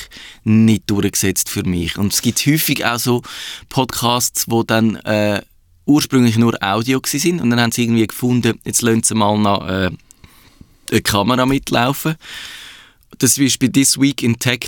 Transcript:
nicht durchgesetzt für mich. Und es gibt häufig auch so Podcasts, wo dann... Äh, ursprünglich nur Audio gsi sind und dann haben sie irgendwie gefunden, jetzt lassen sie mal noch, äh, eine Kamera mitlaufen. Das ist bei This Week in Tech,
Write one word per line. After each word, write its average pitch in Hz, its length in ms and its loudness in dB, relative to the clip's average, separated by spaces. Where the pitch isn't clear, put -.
nicht 110 440 4
durchgesetzt 98 640 0
für 98 140 -4
mich. 87 340 -4
Und 98 140 0
es - 100 -2
gibt - 240 0
häufig 151 380 0
auch 117 160 0
so 123 220 0
Podcasts, 123 800 -2
wo 113 140 2
dann... 113 360 2
Äh, 104 440 0
ursprünglich 123 520 4
nur 117 240 4
Audio 117 360 0
gsi - 200 -6
sind 165 240 0
und 117 80 2
dann 120 100 2
haben 117 100 2
sie 120 120 -2
irgendwie 117 240 2
gefunden, 123 580 0
jetzt - 160 -2
lassen 113 220 2
sie - 120 -2
mal 104 220 2
noch, 101 320 0
äh, 95 220 0
eine 110 120 2
Kamera 113 420 0
mitlaufen. 135 720 -2
Das - 180 2
ist 135 220 0
bei 131 100 2
This 135 320 2
Week 139 220 0
in 117 160 0
Tech, 123 300 -2